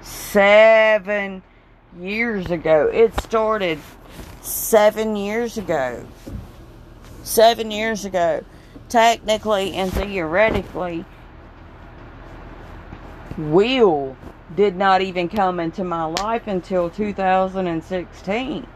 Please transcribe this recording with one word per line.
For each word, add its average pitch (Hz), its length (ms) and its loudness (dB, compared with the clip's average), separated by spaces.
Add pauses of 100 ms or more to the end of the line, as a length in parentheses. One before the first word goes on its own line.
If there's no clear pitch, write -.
seven 208 1400 4 (560)
years 196 540 -4
ago. 156 420 2
It 226 280 4
started 214 580 -2 (600)
seven 214 760 0
years 214 420 -4
ago. 135 480 -4 (1160)
Seven 220 480 2
years 214 340 -4
ago. 175 380 -2 (460)
Technically 214 880 0
and 185 180 -2
theoretically, 185 1120 -2 (2250)
Will 165 800 4 (400)
did 196 200 2
not 190 260 4
even 180 260 -4
come 185 320 0
into 165 240 -4
my 170 200 -4
life 202 420 -4
until 180 440 -4
two 208 220 -6
thousand 190 540 0
and 160 180 -6
sixteen. 185 920 -8